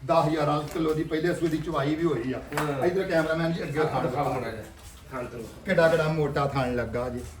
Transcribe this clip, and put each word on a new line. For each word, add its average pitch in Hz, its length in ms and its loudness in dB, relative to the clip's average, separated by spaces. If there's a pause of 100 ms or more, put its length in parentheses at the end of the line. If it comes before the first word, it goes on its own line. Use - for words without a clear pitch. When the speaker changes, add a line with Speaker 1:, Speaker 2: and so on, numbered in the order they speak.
Speaker 1:
ਦਸ 165 200 4
ਗਿਆਰਾਂ 151 360 2
ਕਿਲੋ 156 320 0
ਦੀ 156 100 0
ਪਹਿਲੇ 160 320 0
ਸੂਏ 160 140 0
ਦੀ 156 80 0
ਚਵਾਈ 151 380 0
ਵੀ 160 80 -2
ਹੋਈ 131 300 0
ਆ। 127 80 -4 (180)
Speaker 2:
ਹਾਂ। 151 260 0
Speaker 1:
ਇੱਧਰ 180 180 2
ਕੈਮਰਾਮੈਨ 165 500 2
ਜੀ - 100 -4
ਅੱਗੇ 143 160 -2
Speaker 2:
ਆਹ 151 60 4
Speaker 1:
ਥਾਣ - 220 -2
Speaker 2:
ਦਿਖਾਓ - 160 -2
Speaker 1:
ਦਿਖਾਓ। 123 180 0
Speaker 2:
ਮਾੜਾ 113 100 -6
ਜਿਹਾ। 107 120 -10 (480)
ਥਾਣ 123 140 -8
ਤੋਂ। 117 140 -12 (260)
Speaker 1:
ਕਿੱਡਾ 170 220 6
ਕਿੱਡਾ 160 200 4
ਮੋਟਾ 151 380 2
ਥਾਣ 131 300 0
ਲੱਗਾ 120 340 -2
ਜੀ। 123 100 -6 (200)